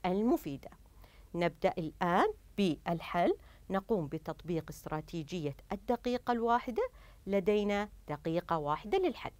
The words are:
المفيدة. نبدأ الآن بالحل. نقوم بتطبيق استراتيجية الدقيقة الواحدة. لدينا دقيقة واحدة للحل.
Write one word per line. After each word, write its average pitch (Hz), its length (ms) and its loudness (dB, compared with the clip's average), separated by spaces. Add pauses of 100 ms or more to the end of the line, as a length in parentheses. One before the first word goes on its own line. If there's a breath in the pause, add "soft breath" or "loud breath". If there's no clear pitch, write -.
المفيدة. 190 640 0 (640 soft breath)
نبدأ 170 440 0
الآن 180 540 2 (240)
بالحل. 175 800 0 (340 soft breath)
نقوم 190 360 0
بتطبيق 156 640 -4
استراتيجية 156 840 -6 (160)
الدقيقة 247 600 -2
الواحدة. 240 560 0 (380 soft breath)
لدينا 202 640 2 (200)
دقيقة 165 500 -2
واحدة 156 400 0
للحل. 359 420 0